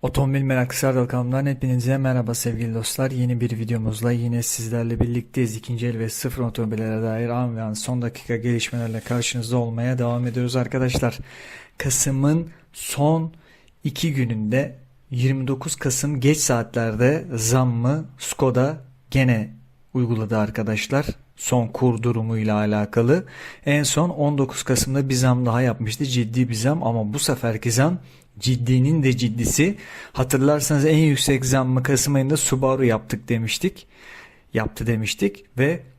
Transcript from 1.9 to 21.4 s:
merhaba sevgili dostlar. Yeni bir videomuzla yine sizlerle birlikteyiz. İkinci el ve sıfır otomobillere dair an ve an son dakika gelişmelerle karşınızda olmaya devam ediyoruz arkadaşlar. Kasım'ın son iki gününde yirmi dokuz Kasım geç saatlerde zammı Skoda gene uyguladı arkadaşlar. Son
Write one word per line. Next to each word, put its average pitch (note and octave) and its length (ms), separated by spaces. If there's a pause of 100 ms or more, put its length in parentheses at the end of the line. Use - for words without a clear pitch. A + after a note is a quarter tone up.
merhaba B2+ 360
sevgili A2+ 400
dostlar. B2+ 380
Yeni B2 300
bir A#2+ 180
videomuzla A2 520
yine A#2 320
sizlerle A#2 560
birlikteyiz. A#2+ 560
İkinci A#2+ 320
el A2+ 120
ve A2+ 100
sıfır B2+ 340
otomobillere A2 580
dair A2+ 280
an A#2+ 280
ve A2 40
an G#2+ 120
son B2 280
dakika A#2+ 340
gelişmelerle A#2 640
karşınızda A#2+ 580
olmaya A#2+ 400
devam A#2+ 300
ediyoruz B2 280
arkadaşlar. B2+ 640 (600)
Kasım'ın C#3+ 680 (260)
son D#3+ 600 (500)
iki D3+ 300
gününde A#2 640 (360)
yirmi C3 360
dokuz C3+ 280
Kasım C#3+ 440
geç C#3+ 180
saatlerde A#2+ 880 (100)
zammı B2 680 (120)
Skoda C3 600 (340)
gene B2 420 (400)
uyguladı A2+ 440
arkadaşlar. A2 680 (300)
Son A#2+ 320